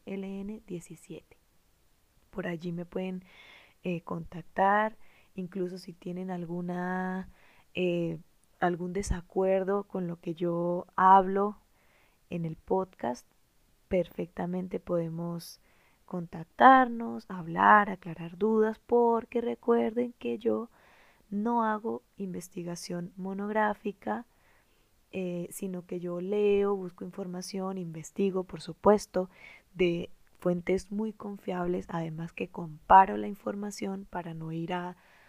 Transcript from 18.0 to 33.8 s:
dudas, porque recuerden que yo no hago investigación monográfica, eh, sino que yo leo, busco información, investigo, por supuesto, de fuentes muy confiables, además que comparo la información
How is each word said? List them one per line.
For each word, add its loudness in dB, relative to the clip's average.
dudas, 2
porque 2
recuerden 0
que -4
yo -2
no 0
hago -2
investigación -8
monográfica, -2
eh, -6
sino -8
que -8
yo -6
leo, 4
busco -8
información, -6
investigo, -2
por -14
supuesto, 2
de 0
fuentes 0
muy -4
confiables, -4
además -6
que -6
comparo 6
la -4
información -8